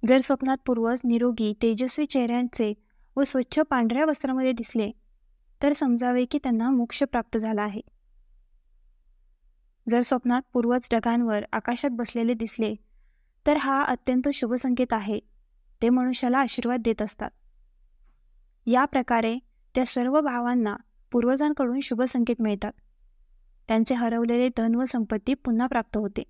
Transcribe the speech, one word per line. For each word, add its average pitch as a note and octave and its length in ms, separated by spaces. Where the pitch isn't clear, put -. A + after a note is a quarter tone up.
जर C4 140
स्वप्नात C4 440
पूर्वज A#3 380
निरोगी, A#3 580
तेजस्वी A#3+ 440
चेहऱ्यांचे A#3+ 680
व C#4 80
स्वच्छ C4+ 360
पांढऱ्या C4 460
वस्त्रामध्ये C4 460
दिसले, A3+ 400
तर C#4+ 100
समजावे B3 520
की C#4+ 180
त्यांना A#3 260
मोक्ष A#3+ 340
प्राप्त A#3 340
झाला G#3+ 240
आहे. G#3 200
जर A#3 120
स्वप्नात B3 400
पूर्वज A#3+ 260
ढगांवर A#3 520
आकाशात A#3+ 360
बसलेले A#3 440
दिसले, A3 420
तर D4 100
हा C4+ 260
अत्यंत B3+ 500
शुभ A#3+ 200
संकेत B3 400
आहे. G#3 260
ते A#3 80
मनुष्याला B3 480
आशीर्वाद B3 460
देत A3 180
असतात. - 280
या B3 200
प्रकारे A#3 520
त्या B3+ 100
सर्व C4 360
भावांना B3 540
पूर्वजांकडून C4 720
शुभ A#3 180
संकेत A#3+ 400
मिळतात. G#3 300
त्यांचे A3+ 280
हरवलेले A#3 640
धन A3+ 180
व B3+ 100
संपत्ती A3+ 480
पुन्हा A#3+ 340
प्राप्त A#3 300
होते. G#3 320